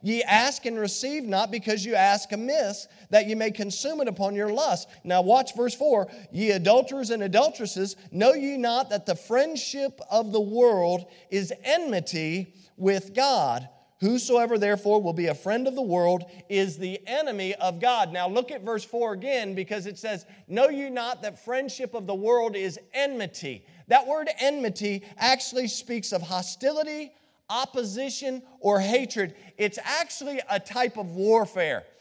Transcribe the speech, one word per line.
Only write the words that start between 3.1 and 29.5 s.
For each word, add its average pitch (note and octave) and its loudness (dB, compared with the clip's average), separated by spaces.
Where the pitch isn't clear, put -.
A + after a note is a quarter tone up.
that G#3 8
ye A3 -2
may A3 0
consume A3 -6
it C4 0
upon G3+ -2
your G#3 -2
lust." A3 0
Now F3+ 4
watch A#3+ 4
verse A#3+ -2
four. C4 2
"Ye G#3 2
adulterers A#3+ 4
and A3 -2
adulteresses, G3+ 0
know A3+ 6
ye C#4 -2
not B3 0
that G#3 -2
the F3 -2
friendship C4+ -2
of G#3+ 2
the F#3+ 0
world G3 4
is F#3+ -2
enmity F#3 -2
with F#3+ 0
God? D#3+ 0
Whosoever A#3 2
therefore G#3 2
will E3+ 0
be E3+ -2
a D3 0
friend A#3 -2
of B3+ -2
the C4+ -2
world F3 2
is G3 0
the F#3 -8
enemy G#3+ -2
of F3 -2
God." A3 2
Now F3+ -2
look B3 -2
at C4 -10
verse A3 -4
four A#3 -4
again, G#3+ -4
because F#3+ -6
it G3+ -12
says, G#3+ -8
"Know A#3 4
you C#4 -6
not B3 -6
that G#3 -10
friendship B3+ -6
of G#3 -8
the G3 -4
world A3+ 2
is F#3+ -6
enmity?" G#3+ -4
That B3+ 6
word D4+ -2
enmity G#3 -2
actually B3+ 0
speaks - -6
of F3 -2
hostility, D4 -4
opposition, B3+ -4
or G3+ 4
hatred. G#3 0